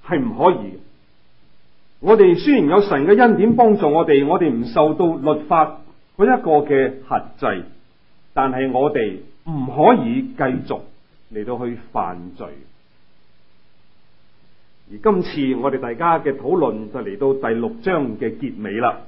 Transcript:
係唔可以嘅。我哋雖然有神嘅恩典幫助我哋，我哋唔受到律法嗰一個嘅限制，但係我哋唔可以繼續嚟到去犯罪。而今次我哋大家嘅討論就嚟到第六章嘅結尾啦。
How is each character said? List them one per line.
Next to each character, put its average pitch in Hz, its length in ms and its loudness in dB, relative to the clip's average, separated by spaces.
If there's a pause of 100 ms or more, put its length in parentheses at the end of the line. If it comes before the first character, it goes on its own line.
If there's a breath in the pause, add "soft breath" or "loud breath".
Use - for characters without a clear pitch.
(120)
係 160 80 0
唔 120 180 -2
可 135 140 4
以 - 40 0 (160)
嘅。 90 60 -18 (1200)
我 214 160 6
哋 180 200 8
雖 285 180 2
然 170 120 4
有 185 140 4
神 147 240 0
嘅 202 120 6
恩 233 200 6
典 226 180 4
幫 220 220 6
助 156 120 2
我 160 160 2
哋， 143 220 4
我 175 120 2
哋 165 100 2
唔 120 160 -2
受 156 300 2
到 165 200 0
律 147 280 -2
法 160 360 0 (380)
嗰 202 80 4
一 190 160 2
個 165 100 -2 (160)
嘅 135 240 2 (160)
限 - 160 -4 (160)
制， 101 240 -4 (680)
但 135 180 0
係 131 200 -2
我 139 220 0
哋 104 260 -2 (260)
唔 143 220 -6
可 151 260 4 (100)
以 123 200 -2
繼 - 200 -6 (240)
續 113 140 -8 (520)
嚟 104 120 -8
到 120 200 -8
去 120 120 -8 (160)
犯 87 420 -8
罪。 87 120 -16 (2500)
而 208 60 -16
今 202 240 2
次 135 400 -4
我 135 100 -2
哋 131 80 -6
大 120 140 -8
家 165 260 0
嘅 135 160 -4
討 151 220 -2
論 110 340 -2
就 131 80 -10
嚟 98 180 -10
到 135 160 0 (160)
第 113 60 0
六 113 140 -4 (120)
章 143 360 -4
嘅 113 200 -6
結 117 240 -10
尾 101 120 -8
啦。 117 340 -2